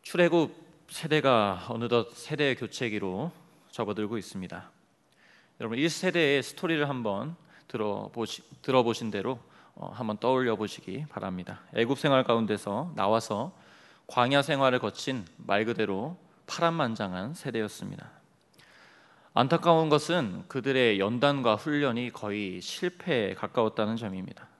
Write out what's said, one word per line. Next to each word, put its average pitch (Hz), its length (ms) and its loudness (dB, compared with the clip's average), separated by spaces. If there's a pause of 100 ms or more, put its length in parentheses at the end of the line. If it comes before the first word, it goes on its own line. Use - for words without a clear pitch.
출애굽 170 460 4 (340)
세대가 120 800 2
어느덧 117 460 2
세대 143 400 -2
교체기로 107 760 -4 (380)
접어들고 104 480 -4
있습니다. 95 540 -10 (920)
여러분, 113 160 -6
일 147 100 2
세대의 160 540 2
스토리를 151 480 -2
한번 123 460 -4 (320)
들어보시-, 104 760 -6 (220)
들어보신 117 480 2
대로, 110 260 -4 (380)
어, - 180 -12
한번 107 240 -6
떠올려 123 380 2
보시기 104 540 -6
바랍니다. 95 520 -8 (140)
애굽 117 240 2
생활 135 240 4
가운데서 113 720 0
나와서 110 600 0 (520)
광야 131 340 4
생활을 135 380 2
거친 117 480 -4 (100)
말 101 260 0
그대로 110 540 -2 (300)
파란만장한 117 880 -2
세대였습니다. 107 760 -6 (1300)
안타까운 160 540 4
것은 147 580 2
그들의 127 520 2
연단과 120 540 2
훈련이 123 600 -2
거의 101 480 -6
실패에 127 720 -2
가까웠다는 110 600 0
점입니다. 95 520 -8 (120)